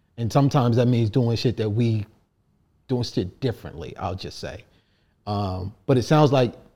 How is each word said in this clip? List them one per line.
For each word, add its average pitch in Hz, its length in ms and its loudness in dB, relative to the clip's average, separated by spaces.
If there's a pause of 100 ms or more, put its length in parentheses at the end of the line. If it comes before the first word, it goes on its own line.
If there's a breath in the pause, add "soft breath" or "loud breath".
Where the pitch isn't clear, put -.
(180)
And 117 140 -4
sometimes 135 460 2
that 120 100 4
means 117 220 2
doing 117 260 0
shit 113 220 -2
that 110 120 -2
we, 110 360 0 (840)
doing 127 120 0
shit 104 380 -4
differently, 85 580 -8
I'll 95 160 -6
just 90 240 -12
say. - 280 -12 (600)
Um, 98 480 -6 (140)
but 131 100 4
it 117 60 0
sounds 151 280 4
like 127 220 2 (220)